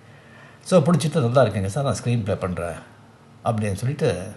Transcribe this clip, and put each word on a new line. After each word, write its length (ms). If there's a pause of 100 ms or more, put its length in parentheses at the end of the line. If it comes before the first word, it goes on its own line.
(600)
So 220
பிடிச்சிட்டு 400
"நல்லா 200
இருக்குங்க 240
சார், 180
நான் 180
ஸ்க்ரீன் 220
ப்ளே 100
பண்றேன்" 440 (680)
அப்படின்னு 380
சொல்லிட்டு 280 (260)